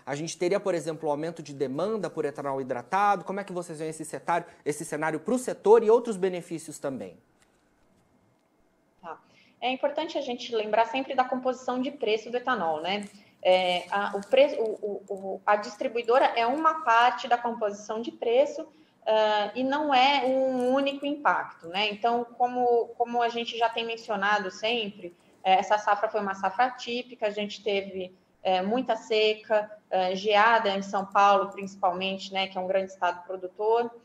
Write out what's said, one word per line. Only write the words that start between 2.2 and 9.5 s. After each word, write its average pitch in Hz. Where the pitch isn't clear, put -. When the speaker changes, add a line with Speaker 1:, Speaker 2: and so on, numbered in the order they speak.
Speaker 1:
etanol 139
hidratado? 185
Como 190
é 196
que 190
vocês 170
veem 160
esse 156
cetário, 170
esse 151
cenário 156
pro 247
setor 214
e 208
outros 240
benefícios 170
também? 104
Speaker 2:
Tá. -